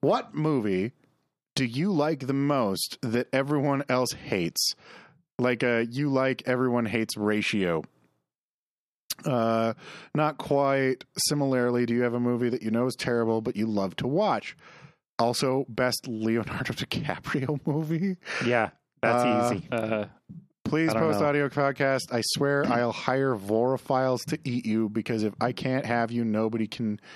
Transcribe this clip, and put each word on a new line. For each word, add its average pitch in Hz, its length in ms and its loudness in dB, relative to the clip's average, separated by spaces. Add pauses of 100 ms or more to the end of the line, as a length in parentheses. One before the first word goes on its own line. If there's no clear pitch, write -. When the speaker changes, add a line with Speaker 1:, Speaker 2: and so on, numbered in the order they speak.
Speaker 1:
What 190 340 0
movie 117 560 0 (640)
do 135 100 0
you 139 260 -2
like 147 360 0
the 139 60 0
most 135 680 0
that 120 320 0
everyone 139 560 0
else 127 220 2
hates? - 640 -2 (640)
Like 123 240 2
a 120 260 2
you 139 220 -2
like 131 340 0
everyone 123 400 2
hates 110 320 -2
ratio. 104 680 0 (1400)
Uh, 113 480 2 (400)
not 151 240 0
quite. 135 680 0 (220)
Similarly, 127 600 2
do 117 80 0
you 123 80 2
have 120 100 0
a 120 60 -2
movie 120 300 0
that 123 120 -4
you 110 80 -4
know 117 160 2
is 131 100 -2
terrible 113 460 0
but 120 140 -4
you 104 100 0
love 101 300 -2
to - 120 -4
watch? 151 480 0 (640)
Also, 127 500 0
best 123 400 0
Leonardo 113 680 -2
<laughs> - 0 -
DiCaprio - 920 -4
movie? 160 520 -2 (280)
Speaker 2:
Yeah, 117 240 2 (320)
that's 117 220 4
Speaker 1:
Uh, 120 320 4
Speaker 2:
easy. - 160 -8
Speaker 3:
Uh, 110 340 -2 (600)
Speaker 1:
Please 160 240 2
Speaker 3:
I - 60 0
don't 113 80 4
Speaker 1:
post 156 180 2
Speaker 3:
know. 147 60 4
Speaker 1:
audio 143 200 2
podcast. 139 680 0
I 117 80 2
swear 143 460 2
I'll 120 240 2
hire 131 460 0
Vorophiles 127 880 0
to 151 160 -2
eat 123 220 -4
you 110 240 2
because 110 340 -2
if 104 160 0
I 123 140 0
can't 131 320 -2
have 117 260 0
you, 117 140 -2
nobody 110 420 0
can. 107 320 -4 (160)